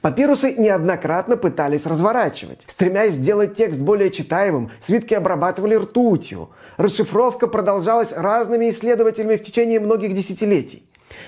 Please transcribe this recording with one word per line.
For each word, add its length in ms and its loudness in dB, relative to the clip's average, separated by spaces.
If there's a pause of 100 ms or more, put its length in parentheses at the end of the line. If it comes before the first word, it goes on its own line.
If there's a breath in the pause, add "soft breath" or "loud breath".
Папирусы 560 2
неоднократно 800 0
пытались 480 -2
разворачивать. 800 -2
Стремясь 460 0
сделать 420 0
текст 240 0
более 320 2
читаемым, 580 -2 (120)
свитки 320 0
обрабатывали 640 0
ртутью. 760 0 (260 loud breath)
Расшифровка 720 0
продолжалась 640 0
разными 580 0
исследователями 680 0
в 80 -6
течение 340 0
многих 340 0
десятилетий. 760 -2 (380 loud breath)